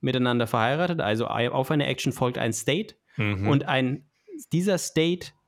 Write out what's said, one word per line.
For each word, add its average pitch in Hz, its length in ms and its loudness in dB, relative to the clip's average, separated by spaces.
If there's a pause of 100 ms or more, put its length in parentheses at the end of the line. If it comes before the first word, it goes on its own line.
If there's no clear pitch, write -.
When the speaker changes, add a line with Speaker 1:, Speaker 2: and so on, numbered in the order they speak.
Speaker 1:
miteinander 123 460 0
verheiratet. 151 540 0
Also 110 280 0
ei-, 120 220 0
auf 131 200 -2
eine 147 160 2
Action 131 260 -2
folgt 123 260 -2
ein 113 140 0
State. 165 420 -2 (220)
Speaker 2:
Mhm. 104 320 0
Speaker 1:
Und 139 180 4
ein, 131 380 0 (480)
dieser 180 260 2
State 170 540 0 (160)